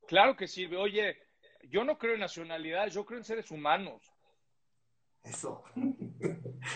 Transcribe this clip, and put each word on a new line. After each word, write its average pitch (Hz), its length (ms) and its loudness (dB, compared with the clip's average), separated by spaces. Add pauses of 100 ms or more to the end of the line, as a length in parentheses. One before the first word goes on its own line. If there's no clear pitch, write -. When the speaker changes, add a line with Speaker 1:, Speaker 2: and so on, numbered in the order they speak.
Speaker 1:
claro 202 260 8
que 185 140 -6
sirve. 180 260 -6
Oye, 202 420 0 (520)
yo 196 160 2
no 302 120 2
creo 233 180 0
en 220 40 -4
nacionalidades, 165 760 -2
yo 202 120 -4
creo 240 140 -10
en 226 40 -12
seres 220 260 -6
humanos. 156 640 0 (1120)
Speaker 2:
Eso. - 400 -10 (100)
<laughs> - 0 - (1040)